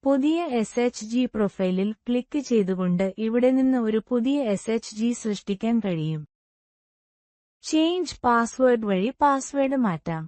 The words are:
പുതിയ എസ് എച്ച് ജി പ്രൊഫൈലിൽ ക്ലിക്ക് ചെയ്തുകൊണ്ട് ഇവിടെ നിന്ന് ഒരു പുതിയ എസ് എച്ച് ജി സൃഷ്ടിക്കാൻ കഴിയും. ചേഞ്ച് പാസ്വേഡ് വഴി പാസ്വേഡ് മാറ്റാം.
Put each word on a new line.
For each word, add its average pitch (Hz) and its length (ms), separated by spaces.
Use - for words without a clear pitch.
പുതിയ 285 400
എസ് 240 360
എച്ച് 240 260
ജി 240 200
പ്രൊഫൈലിൽ 196 680
ക്ലിക്ക് 247 460
ചെയ്തുകൊണ്ട് 185 760
ഇവിടെ 233 340
നിന്ന് 262 260
ഒരു 220 300
പുതിയ 254 360
എസ് 214 280
എച്ച് 226 240
ജി 226 160
സൃഷ്ടിക്കാൻ 220 680
കഴിയും. 156 420
ചേഞ്ച് 330 600
പാസ്വേഡ് 240 640
വഴി 196 240
പാസ്വേഡ് 277 540
മാറ്റാം. 170 520